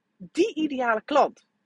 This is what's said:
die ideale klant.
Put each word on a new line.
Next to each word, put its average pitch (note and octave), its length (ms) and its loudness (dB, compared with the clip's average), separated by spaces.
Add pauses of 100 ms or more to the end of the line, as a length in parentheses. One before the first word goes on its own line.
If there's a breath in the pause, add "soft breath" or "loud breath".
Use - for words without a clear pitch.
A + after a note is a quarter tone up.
(160)
die E4+ 380 -2
ideale B3+ 480 -2
klant. B3 460 0 (180)